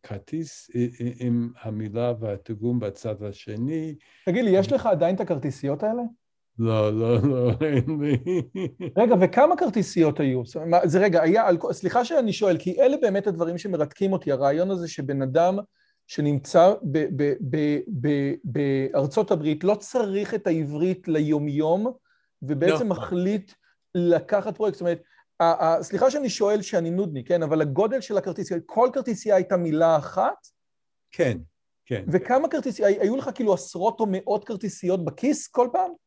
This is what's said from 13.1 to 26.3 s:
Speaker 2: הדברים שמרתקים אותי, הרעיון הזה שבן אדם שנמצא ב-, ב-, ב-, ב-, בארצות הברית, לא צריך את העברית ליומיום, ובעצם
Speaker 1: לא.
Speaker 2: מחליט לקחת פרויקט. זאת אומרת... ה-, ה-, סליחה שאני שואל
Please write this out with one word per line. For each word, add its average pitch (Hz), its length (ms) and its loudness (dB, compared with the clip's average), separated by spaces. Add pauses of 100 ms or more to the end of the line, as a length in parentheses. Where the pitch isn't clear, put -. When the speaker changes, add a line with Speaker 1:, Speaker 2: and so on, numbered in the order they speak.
Speaker 2:
הדברים 170 300 -2
שמרתקים 185 560 -2
אותי, 165 180 -4
הרעיון 143 400 0
הזה 170 160 -4
שבן 139 340 -6
אדם 170 380 2 (480)
שנמצא 147 680 4 (100)
ב-, 147 400 -2
ב-, 143 100 2 (160)
ב-, 147 300 0 (220)
ב-, 139 320 0 (100)
בארצות 139 880 0
הברית, 151 320 0
לא 208 120 2
צריך 208 580 -2
את 196 140 -4
העברית 160 600 -2
ליומיום, 156 840 0 (480)
ובעצם 156 420 0
Speaker 1:
לא. 214 60 -2
Speaker 2:
מחליט 185 640 -4 (440)
לקחת 175 600 0
פרויקט. 208 200 -2
זאת - 60 -14
אומרת... 170 200 -2 (380)
ה-, 165 260 2
ה-, 165 180 2
סליחה 240 280 2
שאני 277 180 -2
שואל 208 320 0